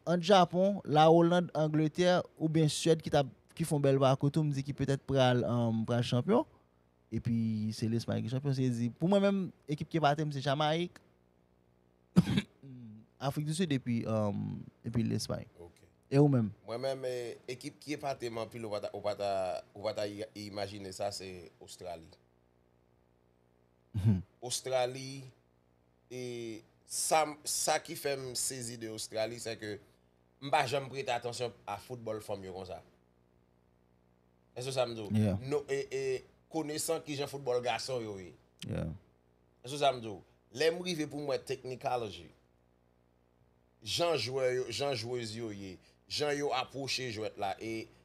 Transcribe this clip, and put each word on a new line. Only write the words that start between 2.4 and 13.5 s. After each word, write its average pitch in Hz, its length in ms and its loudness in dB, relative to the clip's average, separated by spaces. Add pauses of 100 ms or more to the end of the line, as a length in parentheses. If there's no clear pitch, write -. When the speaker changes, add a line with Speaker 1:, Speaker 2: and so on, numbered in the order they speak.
Speaker 1:
bien 156 220 6
Suède 160 320 4
qui - 80 -8
t'a, 143 160 4 (300)
qui 165 100 -2
font 151 160 0
belle 135 180 6
balle 135 140 6
à 139 40 4
côté. 143 260 2
Me 147 100 2
dit 135 100 -2
qui 139 120 -6
peut-être 135 280 0
pral, 127 460 4
euh, 113 380 2
pral 120 160 2
champion. 156 420 2 (680)
Et 113 100 -2
puis, 110 540 0
c'est 110 140 -2
l'Espagne 113 320 -2
qui 110 60 -4
est 113 40 -4
champion. 135 220 -2
C'est 131 160 2
dit, 120 220 0
pour 165 180 -2
moi-même, 196 420 4 (160)
équipe 151 220 -4
qui - 80 -2
est 160 40 2
battue, 151 300 4
c'est 139 120 -4
Jamaïque, 151 560 0 (1160)
<coughs> - 60 8 (1000)
Afrique 143 280 -4
du 156 80 -2